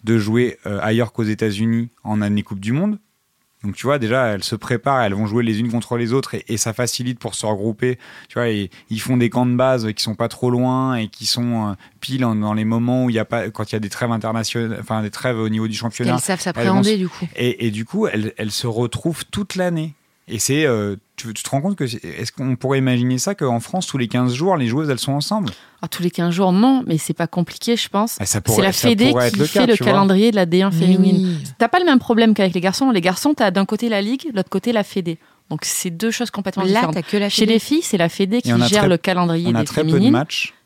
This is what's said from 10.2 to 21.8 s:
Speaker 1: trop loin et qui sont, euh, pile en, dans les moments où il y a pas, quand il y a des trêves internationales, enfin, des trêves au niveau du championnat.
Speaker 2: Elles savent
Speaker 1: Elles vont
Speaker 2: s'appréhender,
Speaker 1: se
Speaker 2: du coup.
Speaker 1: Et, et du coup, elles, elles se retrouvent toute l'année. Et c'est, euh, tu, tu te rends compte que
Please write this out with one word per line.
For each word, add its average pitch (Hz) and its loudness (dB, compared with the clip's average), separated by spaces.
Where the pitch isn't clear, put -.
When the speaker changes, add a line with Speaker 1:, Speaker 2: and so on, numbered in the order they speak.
Speaker 1:
trop 123 -2
loin 127 0
et 110 -4
qui - -16
sont, 117 -2
euh, 101 -4
pile 131 -2
en, 113 0
dans 107 0
les 107 0
moments 120 0
où - 2
il 113 0
y - 2
a 110 0
pas, 110 -4
quand 110 -8
il - -6
y - -2
a 107 -2
des 104 -6
trêves 117 -2
internationales, 113 -2
enfin, 110 -4
des 104 -4
trêves 123 -2
au 110 -2
niveau 110 0
du 110 -4
championnat. 120 -2
Speaker 2:
Elles 127 0
savent 196 -2
Speaker 1:
Elles 185 0
vont - -8
Speaker 2:
s'appréhender, 208 2
Speaker 1:
se 214 0
Speaker 2:
du 185 -2
coup. - -8
Speaker 1:
Et, 120 -2
et 113 0
du 110 -6
coup, 208 -2
elles, 107 -4
elles 107 -6
se - -6
retrouvent 120 -4
toute - -6
l'année. 170 -4
Et 110 -8
c'est, 143 0
euh, 104 0
tu, 113 -12
tu - -12
te - -8
rends 135 0
compte 190 -2
que 147 -4